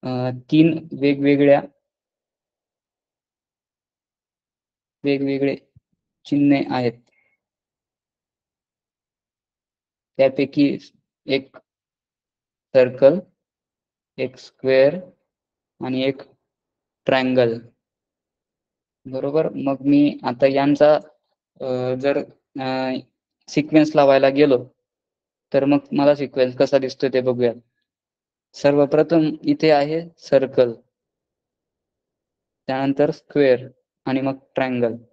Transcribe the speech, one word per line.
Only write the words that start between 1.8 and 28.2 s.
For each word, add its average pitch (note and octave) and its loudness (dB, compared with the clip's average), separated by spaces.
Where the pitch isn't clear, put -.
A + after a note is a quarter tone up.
वेगवेगळे C#3 -2
चिन्हे C#3+ 0
आहेत. B2 -2
त्यापैकी C3+ 0
एक C3+ -6
circle, C3+ 4
एक C3 -8
square C3 0
आणि C3 -6
एक C3+ -4
triangle. B2+ 0
बरोबर? C#3 -4
मग C3+ -4
मी C#3+ 2
आता B2 -2
यांचा, C#3+ 4
अ, B2+ -4
जर, C#3 -2
अ, C3 -6
sequence D3+ 0
लावायला C#3 4
गेलो, C3+ 2
तर C#3 0
मग C#3+ 2
मला D3 2
sequence C3 -4
कसा C#3 2
दिसतोय C3+ -4
ते B2+ 0
बघूया. B2 -2